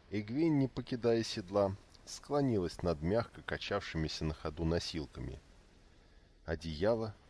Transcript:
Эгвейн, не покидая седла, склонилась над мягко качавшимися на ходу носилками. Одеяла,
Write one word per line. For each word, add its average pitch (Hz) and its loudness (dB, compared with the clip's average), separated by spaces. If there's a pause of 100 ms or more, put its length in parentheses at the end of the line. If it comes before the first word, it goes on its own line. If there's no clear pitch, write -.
(100)
Эгвейн, 131 2
не 135 4
покидая 117 2
седла, 98 2 (300)
склонилась 123 0
над 80 0
мягко 107 0
качавшимися - -4
на 78 0
ходу 80 -4
носилками. 73 -2 (1040)
Одеяла, 87 0 (160)